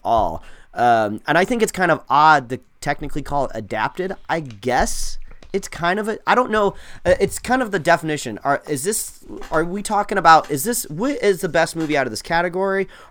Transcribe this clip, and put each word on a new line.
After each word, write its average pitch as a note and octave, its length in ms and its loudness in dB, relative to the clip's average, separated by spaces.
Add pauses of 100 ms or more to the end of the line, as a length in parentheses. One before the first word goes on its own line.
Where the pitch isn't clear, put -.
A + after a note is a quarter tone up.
all. F#2+ 380 0 (320)
Um, A2 520 2
and D3+ 120 2
I F#3+ 80 4
think A#3 160 0
it's G#3+ 100 -2
kind F3+ 180 0
of D3+ 200 0
odd D3 400 6
to B2+ 100 -6 (220)
technically D3 400 -4
call C#3+ 240 -2
it - 80 -8
adapted, A#2 580 -4 (160)
I E3 120 -2
guess. B2 800 -2 (320)
It's G3 160 -4
kind F3 320 -2
of G#3+ 100 -4
a, A3 180 -6
I F#3 80 4
don't B3 160 2
know, G#3+ 240 2 (320)
uh, F3+ 120 6
it's - 200 0
kind B3+ 240 0
of A3 80 -4
the G3 80 -2
definition. D3+ 640 0
Are, C#3 240 0
is C#3+ 160 -4
this, - 400 -6 (260)
are D#3+ 140 0
we F#3+ 180 -6
talking G3+ 360 -2
about, D#3+ 320 8
is C#3+ 140 -4
this, - 260 -4
what G3+ 220 -4 (100)
is G3 180 2
the F#3 80 -2
best D#3+ 260 0
movie D#3 220 -2
out C3+ 100 2
of A#2+ 40 -6
this G#2+ 100 -8
category, F#3 680 -2 (240)